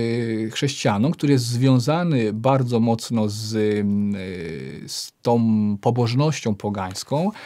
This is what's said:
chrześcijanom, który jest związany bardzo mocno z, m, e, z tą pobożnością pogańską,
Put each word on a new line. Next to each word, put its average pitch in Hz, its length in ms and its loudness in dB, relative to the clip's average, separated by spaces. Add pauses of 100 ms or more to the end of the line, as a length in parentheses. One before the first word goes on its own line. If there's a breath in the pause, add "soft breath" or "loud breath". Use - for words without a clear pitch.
(520)
chrześcijanom, 135 600 0
który 147 220 2
jest 123 120 4
związany 131 880 2
bardzo 120 460 2
mocno 113 500 0
z, 107 260 -6 (240)
m, 101 360 0
e, 98 40 -6 (680)
z - 320 -10
tą 110 600 2
pobożnością 120 760 0
pogańską, 104 760 -4 (140 loud breath)